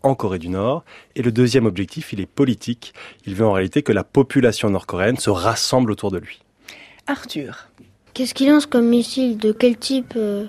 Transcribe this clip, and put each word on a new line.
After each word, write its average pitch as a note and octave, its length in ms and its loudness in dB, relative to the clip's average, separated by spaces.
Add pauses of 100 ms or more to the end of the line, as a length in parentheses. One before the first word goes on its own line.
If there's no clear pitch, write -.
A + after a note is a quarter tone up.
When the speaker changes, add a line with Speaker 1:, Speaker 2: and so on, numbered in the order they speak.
Speaker 1:
en C3+ 140 2
Corée F#2+ 240 -4
du E2 100 -10
Nord. A2 340 -2 (320)
Et C3+ 60 -4
le A#2+ 100 0
deuxième A#2+ 360 4
objectif, G2 440 -6
il G2+ 100 -6
est F2+ 40 -6
politique. - 680 -2 (320)
Il G2+ 80 -8
veut A2 100 2
en G#2+ 60 4
réalité F#2+ 320 0
que - 80 2
la G2+ 120 2
population A#2+ 680 2
nord-coréenne G2 460 -2
se - 120 -2
rassemble A2 600 0
autour G2+ 180 -4
de F#2 80 -4
lui. - 220 -14 (640)
Speaker 2:
Arthur. - 600 -10 (480)
Speaker 3:
Qu'est-ce B3 180 -4
qu'il C4+ 160 2
lance D4 160 6
comme A#3+ 220 2
missile ? A#3+ 500 0
De G#3+ 140 2
quel A#3 260 2
type, B3+ 380 -4
euh, G#3 320 -4